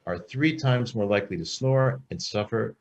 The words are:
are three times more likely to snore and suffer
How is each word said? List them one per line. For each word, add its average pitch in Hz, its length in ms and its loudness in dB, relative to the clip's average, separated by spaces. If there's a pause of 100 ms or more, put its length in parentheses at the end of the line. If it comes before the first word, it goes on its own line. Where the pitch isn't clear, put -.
are 87 100 -2
three 151 400 0
times 123 380 2
more 107 100 0
likely 101 320 0
to 85 80 -6
snore 131 640 2
and 85 100 -8
suffer 110 600 -2